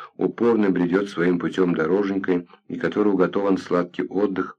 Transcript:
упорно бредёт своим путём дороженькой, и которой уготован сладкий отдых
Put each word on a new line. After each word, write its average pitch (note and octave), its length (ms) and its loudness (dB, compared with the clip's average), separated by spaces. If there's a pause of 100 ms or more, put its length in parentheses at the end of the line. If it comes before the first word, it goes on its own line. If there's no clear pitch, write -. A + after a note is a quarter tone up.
(160)
упорно G#2+ 540 2
бредёт F2+ 380 0
своим F2 300 0
путём F2 340 0
дороженькой, F#2+ 760 0 (180)
и E2+ 100 -10
которой F#2 340 0
уготован F#2+ 480 2
сладкий F2+ 440 -2
отдых F#2+ 560 -2